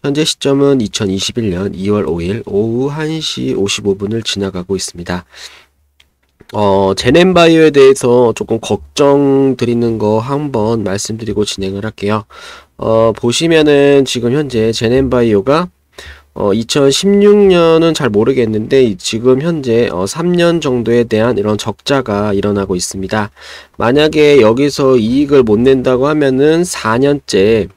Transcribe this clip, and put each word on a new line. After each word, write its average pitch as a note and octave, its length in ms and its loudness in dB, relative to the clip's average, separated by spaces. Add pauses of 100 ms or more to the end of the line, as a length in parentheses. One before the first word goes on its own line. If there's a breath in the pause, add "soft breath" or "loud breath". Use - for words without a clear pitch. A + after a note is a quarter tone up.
현재 D3 240 -2
시점은 C#3 560 0
이천이십일 G2+ 680 -4
년 F#2 240 -4
이월 F#2+ 340 -2
오일 F2 380 -4
오후 A2+ 420 -2
한 D#3 320 -6
시 C3 320 -6
오십오 G2 460 -4
분을 G#2+ 240 -6
지나가고 F#2+ 540 -6
있습니다. F2+ 500 -10 (1300 loud breath)
어, G2 440 2
제넨바이오에 E3 720 4
대해서 C3 680 4
조금 A2 240 -4
걱정 C#3 960 0
드리는 A#2 420 -2
거 G#2+ 220 0
한번 A#2+ 640 -4
말씀드리고 G#2 600 -4
진행을 G2 400 -8
할게요. G#2+ 420 -4 (500 loud breath)
어, A2+ 400 2
보시면은 C#3+ 880 2
지금 A#2+ 280 -4
현재 B2+ 380 -2
제넨바이오가, A#2+ 1000 0 (680 loud breath)
어, G2+ 200 -2
이천십육 F#3 840 2
년은 E3 580 4
잘 D3+ 140 -2
모르겠는데 A2+ 760 0
이-, G#2 140 -2
지금 B2+ 440 0
현재, B2+ 480 -2
어, F#2 160 -4
삼 E3 260 -4
년 E3+ 280 2
정도에 A#2+ 440 0
대한 A2+ 340 0
이런 G#2 200 -2
적자가 G#2+ 760 -4
일어나고 G2 420 -2
있습니다. G2 540 -6 (460 loud breath)
만약에 D3 640 4
여기서 C3 580 2
이익을 C3+ 440 2
못 A2 160 2
낸다고 B2+ 480 2
하면은 D3+ 560 0
사 A#2 360 -2
년째 A2+ 680 0 (100)